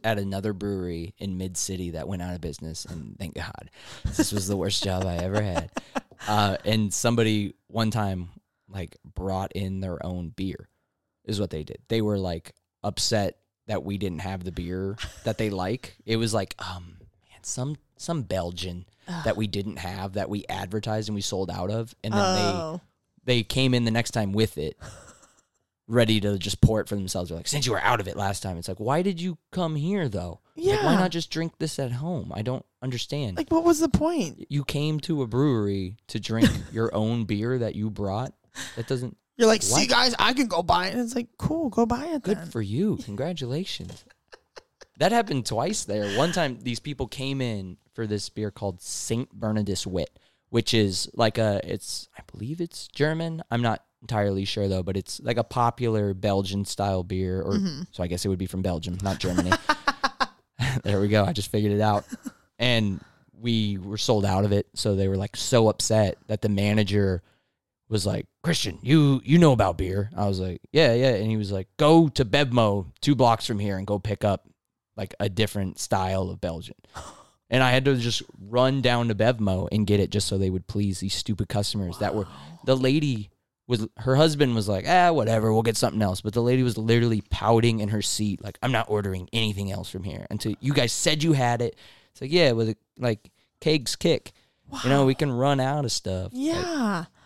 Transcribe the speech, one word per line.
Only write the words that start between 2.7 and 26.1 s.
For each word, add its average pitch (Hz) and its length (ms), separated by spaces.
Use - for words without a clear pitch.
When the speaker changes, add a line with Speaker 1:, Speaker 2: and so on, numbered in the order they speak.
Speaker 1:
and 67 320
thank - 180
God. - 360
This - 140
was 101 160
the 101 100
worst 95 260
job 95 220
I 87 120
ever 95 240
had. 95 300
Uh, 104 380
and 107 280
somebody 113 600
one 110 240
time, 95 380
like, 95 300
brought 95 380
in 95 260
their 92 260
own 87 240
beer - 380
is 101 160
what 98 100
they 78 140
did. - 140
They 113 140
were, 104 160
like, 90 360
upset 101 540
that 98 180
we 101 140
didn't 90 200
have 95 240
the 90 80
beer 92 460
that 110 140
they 110 140
like. 95 440
It 113 120
was, 113 160
like, 98 260
um, 90 400
man, - 440
some, 139 340
some 156 260
Belgian 90 600
Speaker 2:
Ugh. 170 180
Speaker 1:
that 98 120
we 110 100
didn't 101 300
have 95 360
that 101 160
we 104 200
advertised 104 580
and 107 80
we 101 60
sold 95 300
out 92 180
of. 113 240
And 113 100
then 101 80
Speaker 2:
Oh. 180 600
Speaker 1:
they, 127 120
they 113 60
came 127 320
in 120 100
the 113 60
next 113 200
time 104 220
with 107 240
it, 76 180
ready 110 320